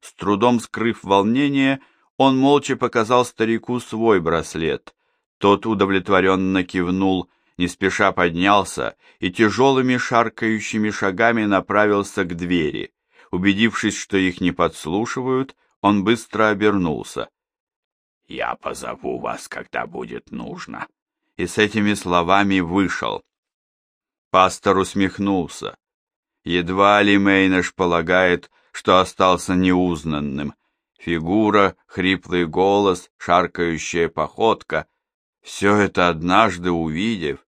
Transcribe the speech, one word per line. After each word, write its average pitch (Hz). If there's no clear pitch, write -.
С -
трудом 104
скрыв 110
волнение, 135
он 135
молча 139
показал 120
старику 113
свой 110
браслет. 80
Тот 101
удовлетворенно 95
кивнул, 92
не 87
спеша 95
поднялся 90
и 95
тяжелыми 127
шаркающими 110
шагами 107
направился 101
к 87
двери. 82
Убедившись, 101
что -
их 92
не 90
подслушивают, 120
он 101
быстро 110
обернулся. 95
«Я 60
позову 62
вас, 60
когда 62
будет 58
нужно». -
И 92
с -
этими 104
словами 95
вышел. 85
Пастор 92
усмехнулся. 95
Едва 92
ли 101
Мейнеш 95
полагает, 90
что 92
остался 92
неузнанным. 78
Фигура, 98
хриплый 90
голос, 95
шаркающая 85
походка. 78
Все 101
это 92
однажды 87
увидев 82